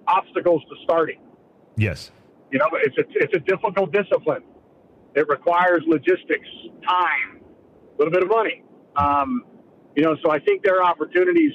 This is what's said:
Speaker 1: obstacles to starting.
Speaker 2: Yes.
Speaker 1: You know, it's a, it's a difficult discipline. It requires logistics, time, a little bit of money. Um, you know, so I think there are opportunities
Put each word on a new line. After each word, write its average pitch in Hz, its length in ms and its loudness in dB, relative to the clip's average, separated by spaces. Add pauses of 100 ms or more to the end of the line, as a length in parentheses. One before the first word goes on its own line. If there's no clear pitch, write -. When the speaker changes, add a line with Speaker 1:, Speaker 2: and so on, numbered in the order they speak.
Speaker 1:
obstacles 180 640 0
to - 140 -20
starting. 165 360 -2 (560)
Speaker 2:
Yes. 101 360 -4 (400)
Speaker 1:
You 131 80 -2
know, 151 140 2
it's - 240 -2
a, - 60 0 (120)
it's - 180 -2
a 175 60 2
difficult 190 520 -2
discipline. 185 520 -2 (720)
It 147 120 0
requires 170 600 2
logistics, 160 600 -2 (400)
time, 175 540 -2
a - 560 -20
little 160 160 0
bit 180 100 2
of 180 60 -4
money. 214 340 -2 (320)
Um, 143 480 0 (520)
you 147 80 2
know, 160 200 2
so 165 60 2
I 151 100 0
think 190 240 -2
there 185 140 2
are 180 60 2
opportunities 170 720 0